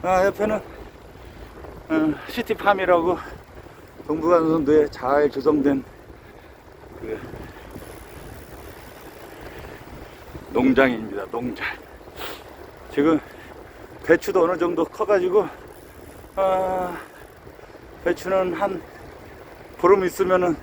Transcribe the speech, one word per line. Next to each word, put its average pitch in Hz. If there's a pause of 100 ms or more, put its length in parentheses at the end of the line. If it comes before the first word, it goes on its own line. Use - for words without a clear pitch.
아, 185
옆에는, 208 (1300)
어, 160 (140)
시티팜이라고 185 (880)
동부간선도에 160
잘 143
조성된 139 (1160)
그 110 (3250)
농장입니다. 117
농장. 120 (1300)
지금 151 (880)
배추도 175
어느 175
정도 165
커가지고, 190 (920)
아, 185 (1080)
배추는 180
한 190 (960)
보름 190
있으면은 180